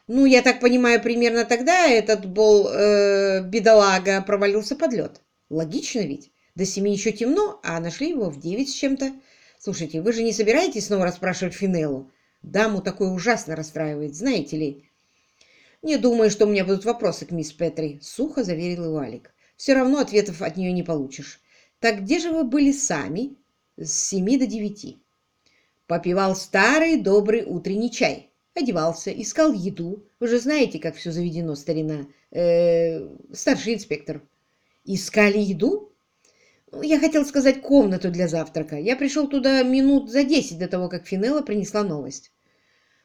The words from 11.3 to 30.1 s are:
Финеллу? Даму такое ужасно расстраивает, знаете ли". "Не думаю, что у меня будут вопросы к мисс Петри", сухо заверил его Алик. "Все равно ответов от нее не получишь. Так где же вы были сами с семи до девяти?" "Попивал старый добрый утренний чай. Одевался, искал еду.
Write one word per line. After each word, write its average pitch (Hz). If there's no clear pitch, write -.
Финеллу? 156
Даму 202
такое 196
ужасно 180
расстраивает, 151
знаете 185
ли". 143
"Не 311
думаю, 226
что 208
у 208
меня 196
будут 196
вопросы 214
к -
мисс 160
Петри", 156
сухо 277
заверил 175
его 156
Алик. 123
"Все 269
равно 269
ответов 202
от -
нее 180
не 180
получишь. 143
Так 214
где 262
же 330
вы 320
были 277
сами 185
с 160
семи 196
до 254
девяти?" 208
"Попивал 180
старый 285
добрый 208
утренний 196
чай. 147
Одевался, 180
искал 302
еду. 185